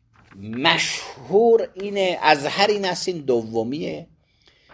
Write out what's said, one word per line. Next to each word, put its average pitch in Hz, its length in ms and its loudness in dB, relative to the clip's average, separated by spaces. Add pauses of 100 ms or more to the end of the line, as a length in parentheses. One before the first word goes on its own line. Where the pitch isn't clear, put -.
(360)
مشهور 165 1400 0
اینه، 190 480 -2
اظهر 151 440 4
این 208 180 0
است 180 240 -4
این 175 100 -4
دومیه، 131 880 -4 (680)